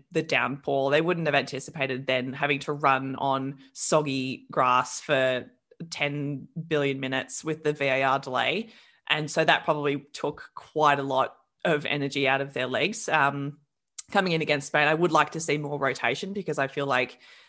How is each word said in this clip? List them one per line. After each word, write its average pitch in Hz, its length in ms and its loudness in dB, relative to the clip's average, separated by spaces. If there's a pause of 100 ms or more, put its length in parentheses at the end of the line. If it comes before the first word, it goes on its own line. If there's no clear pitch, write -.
(120)
the 160 100 2
downpour. 139 680 0
They 151 80 6
wouldn't 165 280 0
have 143 80 2
anticipated 135 680 -4
then 127 280 0
having 143 260 0
to 147 140 -6
run 135 420 2
on 135 440 -2 (120)
soggy 135 800 -2
grass 127 480 2
for 131 460 0 (440)
ten 143 600 -4 (180)
billion 143 320 0
minutes 131 420 -4
with 156 220 -6
the 151 80 2
V 143 140 -2
A 135 180 2
R 135 160 2
delay. 135 500 -2 (380)
And 151 240 -2
so 160 140 2
that 160 180 4
probably 143 480 0
took - 440 -6
quite 147 440 2
a 139 40 -4
lot 131 340 0 (260)
of 156 220 2
energy 139 420 0
out 135 140 2
of 139 120 -6
their 127 140 -2
legs. 135 400 -2
Um, 143 520 0 (520)
coming 185 220 2
in 160 80 2
against 147 260 0
Spain, 151 220 4
I 156 40 4
would 165 200 2
like 151 180 4
to 160 80 -8
see 151 180 0
more 147 220 -6
rotation, 135 540 -2
because 165 260 -6
I 135 80 0
feel 143 180 -6
like 127 340 0 (300)